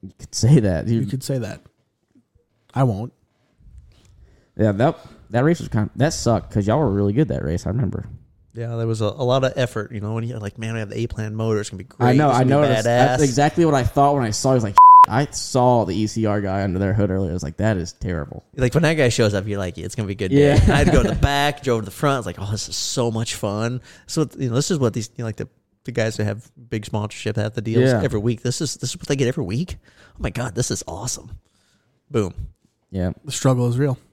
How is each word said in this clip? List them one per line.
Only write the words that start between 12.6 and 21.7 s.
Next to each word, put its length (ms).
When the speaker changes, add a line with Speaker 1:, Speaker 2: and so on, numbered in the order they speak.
Speaker 1:
noticed. 180
That's 360
Speaker 3:
badass." 40
Speaker 1:
exactly 400
what 100
I 80
thought 320
when 80
I 80
saw 180
it. 40
I 20
was 80
like, 120
I 220
saw 560
the 100
E 120
C 180
R 160
guy 220
under 160
their 140
hood 180
earlier. 180
I 40
was 100
like, 140
"That 200
is 160
terrible." 500
Speaker 3:
Like, 180
when 100
that 120
guy 140
shows 260
up, 100
you're 140
like, 180
"It's 160
gonna 140
be 60
a 40
good 140
Speaker 1:
Yeah. 260
Speaker 3:
day." 160
I 40
had 100
to 40
go 120
Speaker 1:
<laughs> 0
Speaker 3:
to 60
the 60
back, 460
drove 200